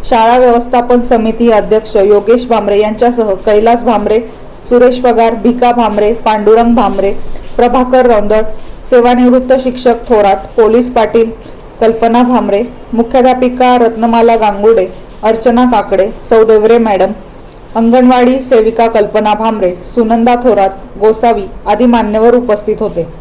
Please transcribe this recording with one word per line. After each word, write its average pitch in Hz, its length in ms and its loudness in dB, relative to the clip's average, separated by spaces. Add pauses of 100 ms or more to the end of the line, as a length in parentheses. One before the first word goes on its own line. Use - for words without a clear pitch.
(100)
शाळा 233 280 2
व्यवस्थापन 240 600 2
समिती 233 500 0
अध्यक्ष 214 460 0
योगेश 208 500 2
भामरे 208 340 0
यांच्यासह 220 540 -2
कैलास 226 500 0
भामरे, 214 360 0 (480)
सुरेश 247 300 2
पगार, 226 360 0
भिका 240 380 0
भामरे, 208 400 0
पांडुरंग 220 640 2
भामरे, 196 380 0 (440)
प्रभाकर 247 500 2
रौंदळ, 214 360 2 (480)
सेवानिवृत्त 247 640 2 (120)
शिक्षक 247 300 -2 (140)
थोरात, 202 280 2
पोलीस 233 540 0
पाटील 226 400 0 (500)
कल्पना 226 420 0
भामरे, 214 400 0 (300)
मुख्याध्यापिका 247 840 0
रत्नमाला 233 580 2
गांगुर्डे, 208 500 0 (360)
अर्चना 226 420 0
काकडे, 202 440 0 (220)
सौ 226 140 4
देवरे 220 340 4
मॅडम, 202 340 0 (640)
अंगणवाडी 247 640 2
सेविका 226 480 0
कल्पना 214 480 0
भामरे, 214 360 -2 (240)
सुनंदा 233 400 0
थोरात, 196 360 0 (300)
गोसावी 220 440 0 (220)
आदी 214 200 0
मान्यवर 226 480 2
उपस्थित 214 460 -2
होते. 175 260 -6 (140)